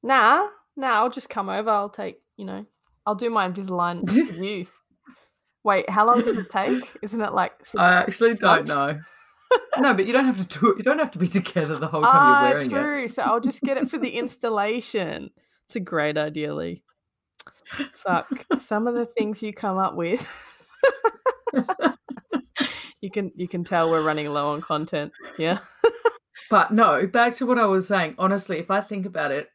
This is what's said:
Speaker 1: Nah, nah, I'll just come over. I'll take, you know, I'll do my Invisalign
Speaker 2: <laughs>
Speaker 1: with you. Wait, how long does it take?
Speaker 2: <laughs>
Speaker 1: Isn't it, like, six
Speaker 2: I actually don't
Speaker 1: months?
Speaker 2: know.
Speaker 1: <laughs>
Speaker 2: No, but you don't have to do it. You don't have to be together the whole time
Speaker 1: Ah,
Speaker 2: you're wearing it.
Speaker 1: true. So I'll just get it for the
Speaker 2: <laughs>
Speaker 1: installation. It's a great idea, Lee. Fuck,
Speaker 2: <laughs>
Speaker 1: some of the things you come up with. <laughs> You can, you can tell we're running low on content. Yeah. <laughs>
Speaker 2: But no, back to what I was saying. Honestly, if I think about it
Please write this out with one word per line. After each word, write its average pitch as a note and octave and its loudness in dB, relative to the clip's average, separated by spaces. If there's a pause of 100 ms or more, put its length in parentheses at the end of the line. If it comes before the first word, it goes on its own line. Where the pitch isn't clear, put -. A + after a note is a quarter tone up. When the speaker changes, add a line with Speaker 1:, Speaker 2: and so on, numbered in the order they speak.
Speaker 1:
Nah, C4 4 (280)
nah, C4 -2
I'll A3+ 2
just - -12
come G3 -6
over. G#3 -4
I'll G#3 0
take, G3+ -12 (160)
you G#3 -14
know, F#3+ -12 (400)
I'll G#3 0
do A#3 -2
my G#3 2
Invisalign F3 -4
Speaker 2:
<laughs> - -4
Speaker 1:
with G#3+ 2
you. F#3+ -6 (960)
Wait, G3+ 2
how G#3 4
long A#3 6
does A3+ 0
it F#3+ -8
take? B3 -2
Speaker 2:
<laughs> - -12
Speaker 1:
Isn't G#3+ -6
it, G#3 -4
like, - 0
six - -20
Speaker 2:
I F3+ 6
actually A3+ 2
don't E3 4
Speaker 1:
months? - -4
Speaker 2:
know. D3 -2
Speaker 1:
<laughs> - -20 (720)
Speaker 2:
No, C4 4
but F#3+ 0
you A#3 -4
don't C4 4
have F#3+ -2
to - -12
do A3+ 6
it. - 0
You G3+ -8
don't D4+ 2
have D4+ -2
to F3+ -12
be F3+ 0
together F3 -2
the C#3+ -6
whole D#3 -2
time A#3+ 6
Speaker 1:
Ah, C#4+ 6
Speaker 2:
you're C#4+ 4
wearing C#4+ -2
it. B3 -2
Speaker 1:
true. C#4+ -2
So A#3+ -6
I'll A3+ 2
just B3 -4
get C4+ 0
it B3+ -2
for D#4+ -6
the A#3+ -4
Speaker 2:
<laughs> - -8
Speaker 1:
installation. A3 -4 (360)
It's - -20
a A3 -4
great D3+ -2
idea, D3+ -4
Lee. E3+ -8 (1080)
Fuck, F#3 -4
Speaker 2:
<laughs> - -2
Speaker 1:
some A3 -4
of A#3+ -2
the A#3+ -2
things G#3+ -6
you G#3+ -8
come G3 -6
up F#3+ -2
with. F3 -2 (1300)
<laughs> C4 0 (1080)
You G3 -8
can, G3 -6
you F3+ -6
can F3 -6
tell E3+ 2
we're D#3+ 2
running D3+ -2
low D3 -2
on D3 -4
content. D3+ -4 (260)
Yeah. E3 0 (240)
<laughs> A#4 6 (640)
Speaker 2:
But G#3 4
no, G3 4
back A#3+ 2
to C4 -4
what B3 2
I A3 4
was F#3+ 2
saying. F3+ -2
Honestly, F#3+ -2
if F3 -4
I F#3+ 2
think G3 -8
about D#3 -4
it C#3+ -6